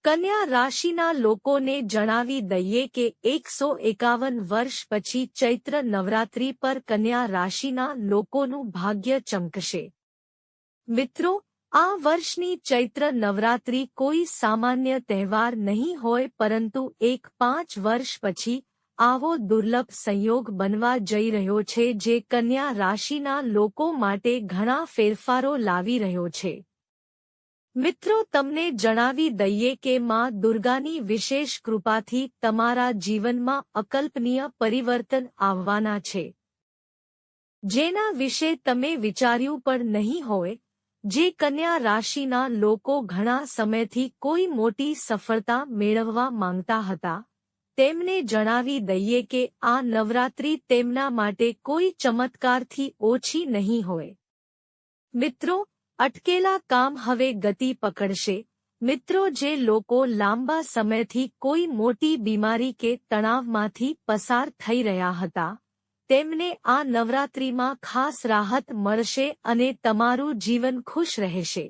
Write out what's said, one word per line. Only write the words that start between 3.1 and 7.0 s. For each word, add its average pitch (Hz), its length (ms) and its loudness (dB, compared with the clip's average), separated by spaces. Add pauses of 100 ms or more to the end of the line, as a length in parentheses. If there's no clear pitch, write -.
એકસો 277 440 0 (140)
એકાવન 240 580 0
વર્ષ 214 380 -2 (100)
પછી 247 460 -4
ચૈત્ર 247 480 0
નવરાત્રિ 220 720 -2
પર 262 280 -2
કન્યા 233 460 0